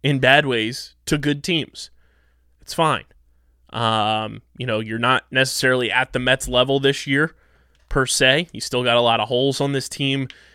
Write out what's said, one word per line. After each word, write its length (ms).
in 160
bad 260
ways 500
to 120
good 240
teams. 480
It's 140
fine. 320
Um, 680
you 100
know, 140
you're 180
not 320
necessarily 580
at 220
the 80
Mets 300
level 320
this 260
year, 260
per 180
se. 460
You 80
still 240
got 140
a 40
lot 200
of 80
holes 320
on 100
this 160
team 400